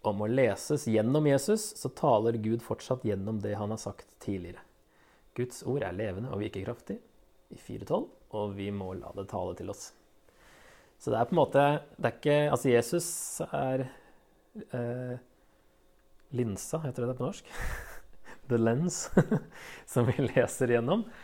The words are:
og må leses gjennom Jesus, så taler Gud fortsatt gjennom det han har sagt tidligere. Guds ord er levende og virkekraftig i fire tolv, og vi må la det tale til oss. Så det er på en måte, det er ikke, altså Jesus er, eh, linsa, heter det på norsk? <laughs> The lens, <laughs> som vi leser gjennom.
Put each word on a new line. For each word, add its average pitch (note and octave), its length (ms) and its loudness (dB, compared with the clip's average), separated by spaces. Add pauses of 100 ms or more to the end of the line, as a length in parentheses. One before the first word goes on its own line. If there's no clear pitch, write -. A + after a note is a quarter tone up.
og G#2 160 0
må G#2+ 100 0
leses B2+ 600 2
gjennom A#2+ 360 4
Jesus, C#3+ 520 2
så C3 160 -6
taler A#2 480 4
Gud A2+ 200 0
fortsatt - 440 -4
gjennom G#2 360 -2
det G#2 120 -2
han G#2 160 -4
har A2 100 -4
sagt - 240 -10 (180)
tidligere. F2 380 -6 (760)
Guds B2 280 -6
ord B2+ 200 -2
er F2+ 80 -6
levende G#2 400 -4
og G#2 80 -2
virkekraftig A2 560 -6 (560)
i - 40 -16
fire G#2 280 -10
tolv, G#3 240 -2 (240)
og G#2 240 -2
vi G2 160 -4
må F#2+ 240 -6
la - 160 -12
det G2 160 -8
tale F#2 240 -4
til F#2 160 -8
oss. - 180 -12 (1120)
Så B2 140 -2
det A2+ 60 2
er A#2+ 100 2
på F3+ 60 0
en D#3+ 80 6
måte, C#3 200 6 (340)
det A#2+ 120 0
er - 60 -4
ikke, D3 220 2 (140)
altså C#3 200 2
Jesus A#2+ 360 4 (380)
er, C3 380 -2 (880)
eh, B2 440 -4 (1160)
linsa, A#2+ 520 -2
heter B2 200 -4
det B2+ 140 -4
på B2 80 -2
norsk? - 240 -10 (460)
<laughs> - 520 -14
The A#2+ 80 4
lens, A#2+ 460 2 (420)
<laughs> - 460 -18
som A#2+ 160 4
vi B2+ 180 2
leser A#2+ 480 2
gjennom. C#3+ 320 2 (180)